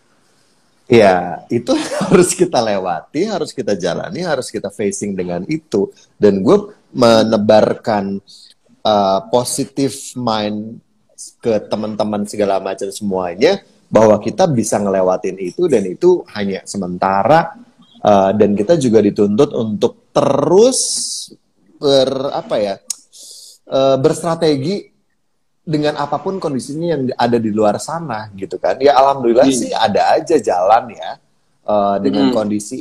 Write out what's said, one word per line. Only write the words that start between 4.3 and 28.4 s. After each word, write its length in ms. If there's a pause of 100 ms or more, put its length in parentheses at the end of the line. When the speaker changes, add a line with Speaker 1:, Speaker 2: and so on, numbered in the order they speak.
Speaker 1:
kita 200
facing 480
dengan 300
itu. 420 (260)
Dan 260
gue 280 (240)
menebarkan, 1300 (600)
uh, 440
positive 680 (200)
mind 600 (600)
ke 260
teman-teman 600
segala 360
macam 280
semuanya, 760 (240)
bahwa 300
kita 280
bisa 320
ngelewatin 600
itu 300
dan 160
itu 360 (100)
hanya 340
sementara, 920 (420)
uh, 340
dan 200
kita 240
juga 240
dituntut 520
untuk 580
terus 680 (960)
ber-, 560
apa 260
ya, 180 (920)
uh, 300
berstrategi 920 (720)
dengan 340
apapun 480
kondisinya 460
yang 140 (120)
ada 240
di 100
luar 300
sana 540
gitu 240